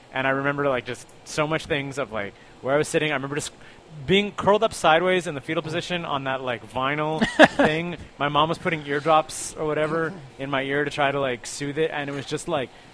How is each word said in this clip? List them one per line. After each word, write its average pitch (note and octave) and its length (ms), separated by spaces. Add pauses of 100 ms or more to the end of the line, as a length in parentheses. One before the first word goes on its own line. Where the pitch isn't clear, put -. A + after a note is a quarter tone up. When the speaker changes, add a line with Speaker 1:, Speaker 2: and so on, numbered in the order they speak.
(120)
Speaker 1:
and C3 140
I C3+ 40
remember, C#3+ 380
like, B2 160
just B2 220 (180)
so D3+ 220
much D#3 200
things C#3 320
of, A2 140
like, G2+ 220 (260)
where B2+ 140
I D3 40
was D3+ 100
sitting. D#3 220
I D3 40
remember C#3 220
just - 160 (540)
being G3 260
curled G#3 300
up A3 100
sideways F3 540
in D#3+ 80
the C3+ 80
fetal D#3+ 200
position E3+ 440
on C#3 180
that, C3+ 160
like, A#2 320
vinyl D3+ 540
Speaker 2:
<laughs> - 300
Speaker 1:
thing. E3 380 (240)
My C#3+ 120
mom D3+ 180
was E3 80
putting E3 300
eardrops D#3 680
or D#3+ 120
whatever D#3+ 480 (240)
in C3+ 120
my C3+ 120
ear C#3 220
to C#3+ 60
try C3+ 220
to, C#3+ 80
like, B2+ 260
soothe C#3+ 320
it, D#3+ 140
and C#3+ 160
it C#3+ 60
was C#3 100
just, - 240
like, C#3 220 (240)